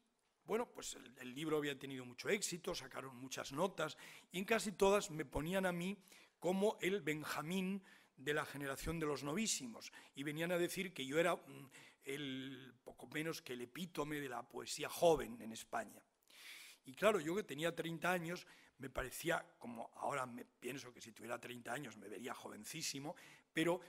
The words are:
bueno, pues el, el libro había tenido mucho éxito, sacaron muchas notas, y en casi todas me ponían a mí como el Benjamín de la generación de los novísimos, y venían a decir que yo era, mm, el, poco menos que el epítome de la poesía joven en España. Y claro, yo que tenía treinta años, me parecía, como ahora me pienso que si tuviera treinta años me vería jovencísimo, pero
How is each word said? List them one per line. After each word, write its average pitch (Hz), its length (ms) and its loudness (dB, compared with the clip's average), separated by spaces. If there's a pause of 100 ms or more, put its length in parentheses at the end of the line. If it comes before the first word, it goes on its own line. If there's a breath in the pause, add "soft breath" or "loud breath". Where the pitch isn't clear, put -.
(460)
bueno, 226 240 0
pues - 260 -8
el, 120 240 -16
el 127 140 -8
libro 156 240 2
había 143 220 0
tenido 131 260 -6
mucho 123 220 -8
éxito, 180 480 0
sacaron 131 400 -8
muchas 131 380 -6
notas, 156 440 0 (340 loud breath)
y 175 80 -2
en 196 60 0
casi 220 280 4
todas 196 360 8
me 156 140 -2
ponían 165 420 2
a 180 60 4
mí 180 260 -2 (420 loud breath)
como 190 420 4
el 185 200 2
Benjamín 156 800 0 (340 loud breath)
de 139 180 0
la 147 120 2
generación 143 520 -2
de 160 100 0
los 135 160 0
novísimos, 143 680 -2 (240 loud breath)
y 135 80 -4
venían 160 300 0
a 175 40 6
decir 175 360 0
que 135 120 -4
yo 139 140 2
era, 170 160 6
mm, 139 340 -10 (360 loud breath)
el, 131 760 -6
poco - 260 -16
menos 156 340 -2
que - 100 -8
el 123 100 -4
epítome 147 600 -4
de 139 80 -4
la 120 180 -6
poesía 127 400 -4
joven 123 540 6
en 113 100 -8
España. - 500 -6 (840 loud breath)
Y 131 80 -14
claro, 202 260 6
yo 160 160 0
que 208 80 0
tenía 160 320 0
treinta 165 360 0
años, 175 340 -2 (320 loud breath)
me 135 140 -10
parecía, 139 520 0 (140)
como 117 380 -10
ahora 131 320 0
me 120 180 -10
pienso 127 480 -8
que - 80 -18
si 113 100 -14
tuviera 117 300 -6
treinta 120 320 -6
años 127 240 -6
me 101 100 -14
vería 110 260 -6
jovencísimo, 139 800 -6 (360 loud breath)
pero 170 380 4